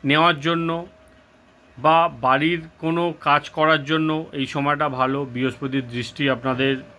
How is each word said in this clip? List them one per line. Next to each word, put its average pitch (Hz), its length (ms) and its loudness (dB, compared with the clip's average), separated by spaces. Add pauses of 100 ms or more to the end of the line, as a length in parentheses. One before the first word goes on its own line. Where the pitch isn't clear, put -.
নেওয়ার 156 340 4
জন্য 170 480 -2 (880)
বা 160 320 4 (120)
বাড়ির 151 400 2 (180)
কোনো 165 420 -2
কাজ 147 280 2
করার 156 360 2
জন্য 156 460 0
এই 135 140 -4
সময়টা 143 440 -2
ভালো। 131 360 -2
বৃহস্পতির 127 640 -4
দৃষ্টি 123 420 -4
আপনাদের 131 480 0 (220)